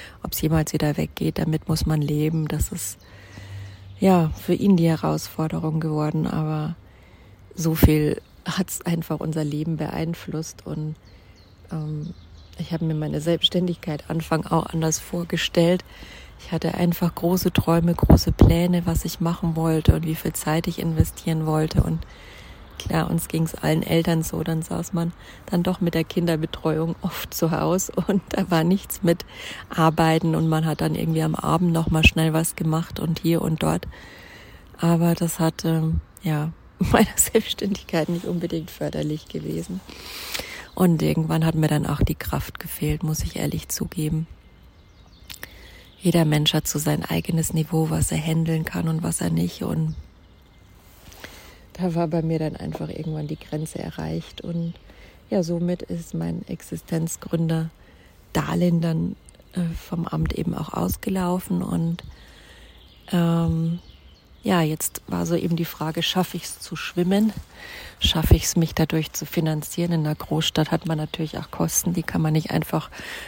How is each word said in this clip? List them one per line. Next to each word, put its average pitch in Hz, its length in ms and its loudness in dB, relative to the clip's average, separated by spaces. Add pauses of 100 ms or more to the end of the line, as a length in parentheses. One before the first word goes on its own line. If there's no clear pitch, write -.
(240)
ob's - 180 -4
jemals 160 320 2
wieder 151 240 2
weggeht, 160 420 -2
damit 160 280 0
muss 160 180 2
man 156 160 2
leben. 151 460 2
Das 151 240 -2
ist, - 280 -8 (1000)
ja, 175 300 6
für - 240 0
ihn 196 240 6
die 165 120 6
Herausforderung 156 920 0
geworden, 156 480 0
aber 156 480 -2 (800)
so 160 200 2
viel 151 460 4 (240)
hat's - 380 -4
einfach 165 360 -2
unser 156 240 -2
Leben 151 340 -2
beeinflusst 160 880 -6
und, 156 300 -6 (760)
ähm, 156 420 -6 (460)
ich 165 140 -6
habe 165 120 -2
mir 160 80 0
meine 151 280 -2
Selbstständigkeit 170 880 -2
Anfang 160 360 -2
auch 160 220 0
anders 160 320 0
vorgestellt. 175 840 2 (560)
Ich - 120 -12
hatte 165 220 -2
einfach 175 420 0
große 180 380 2
Träume, 170 400 4
große - 380 6
Pläne, 170 540 6
was 165 200 -2
ich - 140 -6
machen 165 360 0
wollte 160 400 4
und 160 100 -2
wie 156 100 -2
viel - 180 -6
Zeit 156 340 -2
ich 170 120 -6
investieren 160 680 0
wollte. 156 380 2
Und 160 160 -2 (800)
klar, - 320 -2
uns 165 180 -2
ging's 160 280 -2
allen 156 280 0
Eltern 165 400 2
so, 165 200 -4
dann 160 180 -2
saß 170 320 -6
man 170 200 -2 (320)
dann 175 180 0
doch 180 180 0
mit 170 120 2
der 165 100 2
Kinderbetreuung 160 1000 0
oft - 320 -6
zu 165 180 0
Haus 160 380 0 (180)
und 196 220 2
da 185 200 -2
war 165 140 4
nichts - 400 0
mit 170 220 2 (440)
Arbeiten 160 640 4
und 160 120 2
man 160 180 2
hat 156 160 0
dann 156 140 0
irgendwie 160 280 0
am 160 120 0
Abend 170 360 2
noch 165 180 2
mal 160 160 4
schnell 160 280 4
was 160 220 0
gemacht 160 440 -2
und 165 200 -2
hier 165 220 2
und 160 220 0
dort. 160 240 0 (920)
Aber 170 340 4
das 165 260 -2
hat, 160 260 0
ähm, 160 340 2 (240)
ja, 156 280 0 (140)
<laughs> - 140 -20
meiner - 380 4
Selbstständigkeit - 920 0
nicht 170 160 -2
unbedingt 170 460 -4
förderlich 151 560 -4
gewesen. 165 540 -6 (920)
Und 170 260 6
irgendwann 160 440 2
hat 160 100 2
mir 156 120 4
dann 151 180 2
auch 147 160 0
die - 140 2
Kraft - 420 -6
gefehlt, 151 460 -4
muss 156 200 -2
ich 170 120 -4
ehrlich 151 320 -4
zugeben. 156 600 -4 (1700)
Jeder 170 260 4
Mensch 151 300 4
hat 156 160 0
so - 100 -2
sein 151 240 0
eigenes 165 500 0
Niveau, 160 360 2
was 160 240 0
er 160 40 0
handeln 160 460 0
kann 175 240 -2
und 160 160 0
was 170 160 -2
er 175 100 0
nicht. 165 340 0
Und 160 320 0 (1800)
da 175 220 -2
war 170 120 2
bei 165 140 0
mir 160 180 0
dann 156 160 -4
einfach 160 320 -8
irgendwann 156 400 -6
die 156 120 -6
Grenze - 400 -8
erreicht. 160 600 -6
Und 170 360 -4 (540)
ja, 196 140 2
somit 175 380 0
ist 170 320 -8
mein 165 340 -4
Existenzgründer-Darlehen 165 2250 -2
dann, 165 380 -2 (360)
äh, 180 120 -2 (100)
vom - 320 -6
Amt 160 260 0
eben - 220 -2
auch - 180 -6
ausgelaufen. 185 880 0
Und, 170 440 -2 (1080)
ähm, 170 680 2 (640)
ja, 185 200 4
jetzt 156 460 -2
war 175 180 -2
so 170 100 0
eben 165 220 0
die 165 80 0
Frage, 160 360 -6
schaffe 185 360 0
ich's - 220 -10
zu - 180 -10
schwimmen? 196 560 2 (640)
Schaffe - 360 6
ich's, - 200 0
mich 165 180 2
dadurch 160 380 0
zu - 140 -8
finanzieren? 156 640 -2
In 160 140 2
einer 151 100 0
Großstadt - 560 0
hat 165 140 -2
man 165 120 -2
natürlich 156 400 -6
auch - 140 -10
Kosten, 170 420 0
die 175 100 -2
kann - 180 -2
man 156 120 2
nicht 156 180 2
einfach - 380 -2 (380)